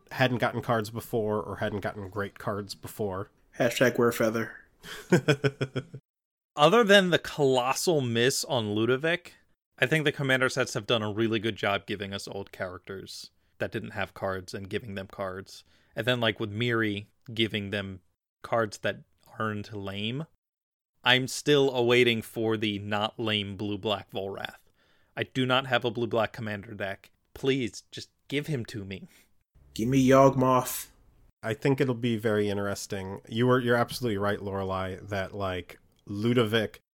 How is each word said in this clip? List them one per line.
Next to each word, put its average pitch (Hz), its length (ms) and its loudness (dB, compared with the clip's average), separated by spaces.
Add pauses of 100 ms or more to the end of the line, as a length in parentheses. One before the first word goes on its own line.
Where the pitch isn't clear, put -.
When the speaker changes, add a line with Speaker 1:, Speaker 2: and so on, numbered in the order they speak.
(120)
Speaker 1:
hadn't 123 260 0
gotten 113 240 -2
cards 110 280 -2
before 107 520 -4
or 95 140 -10
hadn't 104 240 -4
gotten 101 280 -8
great 101 300 -8
cards 101 360 -8
before. 101 560 -8 (280)
Speaker 2:
Hashtag - 400 2
wear 120 120 6
feather. 113 420 0 (580)
Speaker 1:
<laughs> - 1500 -2
Speaker 3:
Other 180 280 8
than 190 260 8
the 151 80 6
colossal 135 840 2
miss 120 440 2
on 113 280 -2
Ludovic, 131 640 0 (440)
I 151 80 0
think 156 180 2
the 147 80 2
Commander 131 360 0
sets 123 260 -2
have 107 120 -6
done 117 160 2
a 107 100 -2
really 113 260 0
good 101 180 -2
job 101 300 -2
giving 98 280 -6
us 101 120 -10
old 98 260 -10
characters - 800 -12 (280)
that 101 140 -6
didn't 98 180 -8
have 101 240 -6
cards 95 400 -6
and 98 140 -10
giving 104 260 -8
them 98 160 -10
cards. 95 540 -12 (300)
And 117 120 -6
then, 123 140 2
like, 113 200 0
with 107 100 -4
Miri, 110 580 -2 (260)
giving 107 360 -2
them 98 300 -6 (420)
cards 113 360 -2
that 101 220 -4 (380)
aren't 107 360 -6
lame. 104 520 -6 (800)
I'm 127 240 6
still 139 460 4
awaiting 120 480 4
for 113 340 -2
the 107 220 -2
not 104 420 -4
lame 104 360 -2
blue-black 104 540 -4
Volrath. - 460 -8 (600)
I 113 80 -2
do 131 200 -2
not 131 220 2
have 123 180 2
a 120 60 0
blue-black 117 420 0
Commander 104 420 -10
deck. 98 360 -8 (240)
Please, 135 580 -2
just - 180 -14 (160)
give 156 200 -4
him 127 200 -4
to 101 180 -10
me. 95 240 -12 (680)
Speaker 2:
Give 110 140 -2
me 131 180 4
Yawgmoth. 131 800 6 (540)
Speaker 1:
I 110 140 -4
think 139 260 2
it'll 131 140 0
be 117 220 -2
very 104 340 2
interesting. 98 800 -6
You 117 180 2
were, 123 140 6
you're 120 160 4
absolutely 117 420 -2
right, 101 240 -2
Lorelei, 95 600 -4
that, 101 340 -6
like, 92 420 -6 (260)
Ludovic 110 760 0 (140)